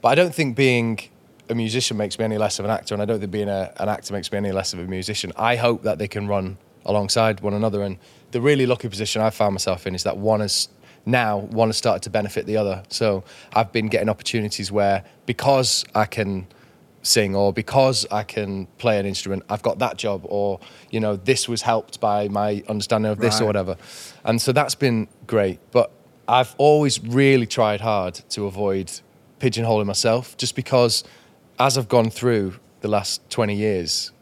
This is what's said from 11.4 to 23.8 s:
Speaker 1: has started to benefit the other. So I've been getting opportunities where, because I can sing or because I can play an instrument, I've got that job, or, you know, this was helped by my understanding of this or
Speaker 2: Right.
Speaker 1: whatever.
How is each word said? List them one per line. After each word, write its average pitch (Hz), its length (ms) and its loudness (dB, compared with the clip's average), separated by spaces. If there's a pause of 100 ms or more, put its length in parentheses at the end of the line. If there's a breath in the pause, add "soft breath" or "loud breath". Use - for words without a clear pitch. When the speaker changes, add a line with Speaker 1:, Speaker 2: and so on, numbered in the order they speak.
Speaker 1:
has 110 80 -2
started 113 260 0
to - 60 -10
benefit 101 380 -2
the 107 100 0
other. 98 320 0
So 101 340 0 (300 loud breath)
I've 110 180 2
been 110 160 0
getting 107 220 0
opportunities 104 600 -4
where, 98 320 2 (240 loud breath)
because 131 680 2
I 107 120 4
can 98 420 -4 (560 soft breath)
sing 101 320 2
or 101 180 4
because 131 560 2
I 104 140 -2
can 98 420 -6 (140)
play 110 200 2
an 98 60 -2
instrument, 95 440 -6
I've 104 120 -4
got 101 180 0
that 120 180 -2
job, 101 280 -4
or, 101 340 -2 (300 loud breath)
you 113 100 -4
know, 107 160 0
this 113 320 0
was 117 140 -4
helped - 380 -2
by 104 300 0
my 104 380 -2
understanding 107 440 0
of 98 80 -4
this 110 200 2
or - 40 0
Speaker 2:
Right. 110 40 0
Speaker 1:
whatever. 95 300 -2 (460 loud breath)